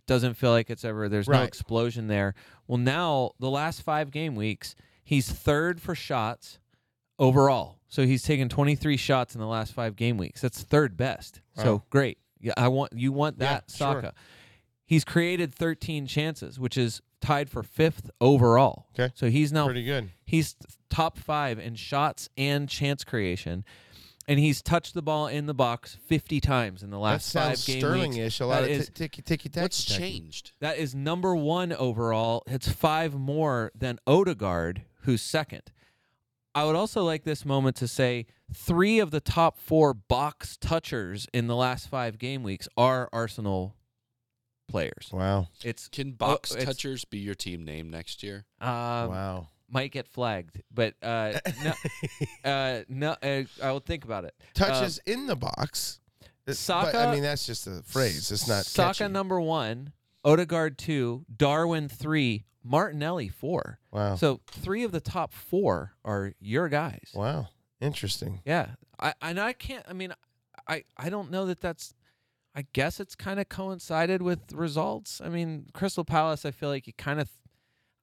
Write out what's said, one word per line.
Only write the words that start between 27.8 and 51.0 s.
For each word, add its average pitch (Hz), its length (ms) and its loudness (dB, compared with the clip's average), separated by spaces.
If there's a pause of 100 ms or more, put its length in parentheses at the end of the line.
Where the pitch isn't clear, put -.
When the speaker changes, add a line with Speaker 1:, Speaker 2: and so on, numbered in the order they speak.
Speaker 1:
weeks. 113 160 -2
Speaker 2:
a 127 60 -2
lot 127 160 2
Speaker 1:
That - 20 2
Speaker 2:
of 131 60 0
Speaker 1:
is, 143 180 0
Speaker 2:
ti-, - 60 -18
ticky, - 300 -8
ticky, 156 260 -2
tacky, 170 160 -2
Speaker 3:
What's - 180 -2
Speaker 2:
tacky. - 180 0
Speaker 3:
changed? 82 500 -10 (100)
Speaker 1:
that 147 160 -2
is 139 180 -2
number 175 400 0
one 170 380 2
overall. 113 720 2
It's 131 240 -2
five 156 440 2
more 139 600 0
than 120 320 -4
Odegaard, 101 760 4 (180)
who's 120 200 2
second. - 500 -4 (800)
I 147 120 2
would 156 100 4
also 208 280 0
like 160 200 0
this 151 220 -4
moment 135 320 2
to 123 100 -2
say 123 380 0 (280)
three 196 460 4
of 185 120 4
the 151 100 -2
top 165 360 4
four 156 360 6
box 127 640 -2
touchers 113 760 -2
in 120 140 0
the 120 80 0
last 127 320 0
five 117 320 -4
game 131 240 -6
weeks 95 240 -6 (100)
are 127 360 4
Arsenal 104 600 -2 (920)
players. - 440 -6
Speaker 2:
Wow. 95 380 0 (140)
Speaker 1:
It's - 240 -8
Speaker 3:
Can 139 240 -8
box 135 420 -2
Speaker 1:
oh, - 40 -6
it's 127 80 -2
Speaker 3:
touchers 131 400 -6
be 104 140 -10
your 101 160 -6
team 87 300 -8
name 78 240 -10
next 82 340 -12
year? 101 220 -12 (140)
Speaker 1:
Um, 123 100 -6
Speaker 2:
Wow. 113 800 -4 (220)
Speaker 1:
might 131 220 -4
get 131 160 -10
flagged, 95 540 -6 (120)
but, 113 280 0